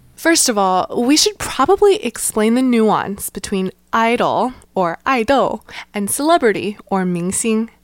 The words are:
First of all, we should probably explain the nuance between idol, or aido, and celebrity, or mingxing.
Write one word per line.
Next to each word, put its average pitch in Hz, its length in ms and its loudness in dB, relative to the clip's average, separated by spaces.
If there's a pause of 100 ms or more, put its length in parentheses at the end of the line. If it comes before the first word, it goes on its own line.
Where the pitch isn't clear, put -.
(160)
First 330 320 2
of 220 100 -2
all, 190 460 0
we 277 140 4
should 415 200 0
probably 381 600 2
explain 226 580 -2
the 254 60 2
nuance 214 680 0
between 190 420 -6 (200)
idol, 226 640 0 (200)
or 175 320 -2
aido, 240 580 0 (300)
and 202 160 -4
celebrity, 269 760 0
or 190 180 -2
mingxing. 190 640 -2 (140)